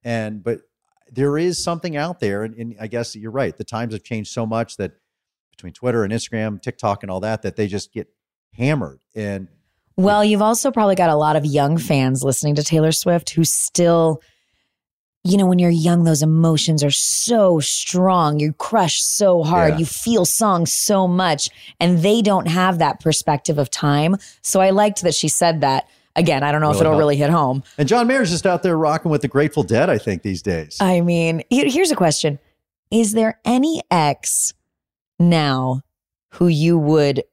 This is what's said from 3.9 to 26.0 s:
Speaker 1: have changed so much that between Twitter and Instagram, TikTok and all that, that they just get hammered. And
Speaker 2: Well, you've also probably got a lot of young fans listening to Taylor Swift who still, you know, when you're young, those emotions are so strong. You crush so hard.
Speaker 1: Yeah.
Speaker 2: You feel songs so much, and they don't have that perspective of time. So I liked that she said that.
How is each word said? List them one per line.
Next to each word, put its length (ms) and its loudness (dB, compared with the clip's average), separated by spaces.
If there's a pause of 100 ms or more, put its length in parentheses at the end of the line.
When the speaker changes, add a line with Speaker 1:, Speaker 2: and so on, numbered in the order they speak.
Speaker 1:
have 100 -10
changed 300 -10
so 140 -6
much 320 -6
that 140 -8 (580)
between 240 -20
Twitter 280 -2
and 120 -4
Instagram, 480 -6
TikTok 400 -6
and 80 -12
all 100 -6
that, 220 -6
that 140 -8
they 100 -2
just 260 -10
get 160 -10 (460)
hammered. 460 -4 (140)
And 340 -8 (480)
Speaker 2:
Well, 280 4
you've 180 2
also 280 0
probably 240 2
got 160 2
a 60 2
lot 200 2
of 80 0
young 320 2
fans 480 0
listening 300 0
to 80 0
Taylor 300 2
Swift 380 -2
who 140 2
still, 760 0 (1040)
you 140 2
know, 80 4
when 120 2
you're 120 4
young, 340 2
those 180 2
emotions 640 2
are 60 2
so 680 2
strong. 800 0
You 140 0
crush 500 -2
so 400 2
hard. 320 2
Speaker 1:
Yeah. 60 -2
Speaker 2:
You 60 0
feel 400 0
songs 460 0
so 360 0
much, 400 0 (320)
and 220 4
they 200 2
don't 260 2
have 300 0
that 220 0
perspective 580 0
of 100 -2
time. 480 0 (260)
So 180 0
I 100 6
liked 320 0
that 120 0
she 140 -2
said 340 0
that. 260 0 (280)